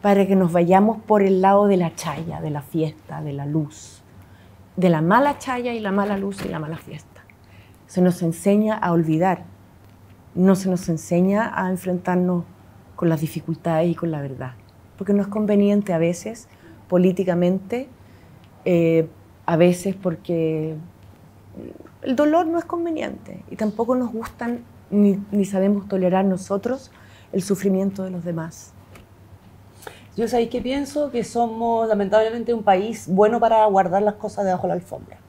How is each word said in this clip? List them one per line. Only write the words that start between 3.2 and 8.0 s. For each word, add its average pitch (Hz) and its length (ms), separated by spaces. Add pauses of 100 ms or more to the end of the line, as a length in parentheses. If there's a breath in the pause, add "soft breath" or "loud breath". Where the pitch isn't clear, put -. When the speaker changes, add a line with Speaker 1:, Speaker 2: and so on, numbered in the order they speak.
Speaker 1:
de 147 100
la 139 140
luz, 147 560 (760 soft breath)
de 185 140
la 156 120
mala 254 360
chaya 247 360
y 226 60
la 202 120
mala 202 240
luz 196 280
y 196 40
la 165 100
mala 156 200
fiesta. - 440 (640 soft breath)
Se - 140